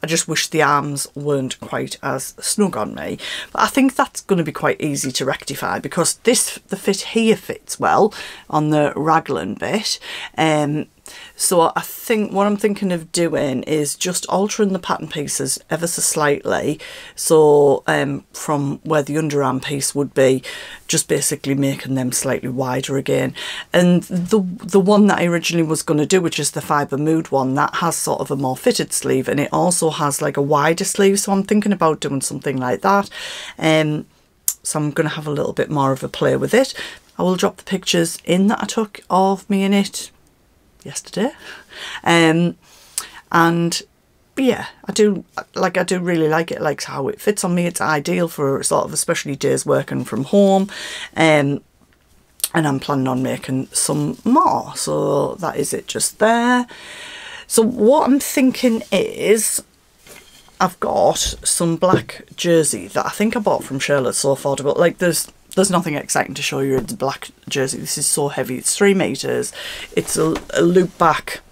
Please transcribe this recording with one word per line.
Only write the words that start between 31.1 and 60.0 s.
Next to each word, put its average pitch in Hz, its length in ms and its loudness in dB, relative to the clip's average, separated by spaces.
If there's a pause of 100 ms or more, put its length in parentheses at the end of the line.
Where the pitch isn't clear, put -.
So - 120 -2
I'm 196 100 2
thinking 208 300 2
about 160 280 2
doing 139 220 -2
something 139 340 -4
like 127 240 -2
that. 202 300 2 (480)
Um, 156 480 2 (560)
so - 160 -4
I'm 147 120 0
gonna 156 200 0
have 156 160 -8
a 151 60 -4
little 143 200 -2
bit - 180 -2
more 143 220 2
of - 100 -4
a 143 60 -6
play 143 280 0
with 143 180 -2
it. 262 180 2 (460)
I 175 40 -2
will 180 140 2
drop 185 220 -2
the - 60 -20
pictures 175 600 -2
in 185 220 4
that 214 160 2
I 208 40 -6
took - 440 -4
of 190 400 2
me 196 140 2
in 196 100 4
it - 360 0 (720)
yesterday. 196 480 -4 (720)
Um, 170 560 4 (760)
and 170 480 2 (560)
yeah, 254 300 0 (180)
I 196 80 -8
do, 208 320 2 (300)
like, 185 240 0
I 180 40 2
do 180 160 0
really 170 300 0
like 165 220 0
it, 165 100 -6
like 151 220 -2
how 135 260 -6
it - 140 -8
fits 208 200 0
on 175 120 0
me. 175 120 2
It's 170 140 -4
ideal 165 480 0
for 139 340 -2
sort - 220 2
of, - 80 -8
especially - 420 -4
days 135 300 0
working 139 400 0
from 127 200 -4
home. 196 440 4 (480)
Um, 147 460 4 (920)
and 160 160 2
I'm 135 120 0
planning 135 280 -2
on 127 140 0
making 131 460 -4
some 147 560 -2
more. 226 520 2
So 147 600 0
that 165 200 -6
is - 160 -2
it - 140 -6
just - 320 -4
there. 240 480 2 (800)
So - 160 2
what 226 440 4
I'm 269 140 4
thinking 254 600 2 (100)
is, - 680 2 (1000)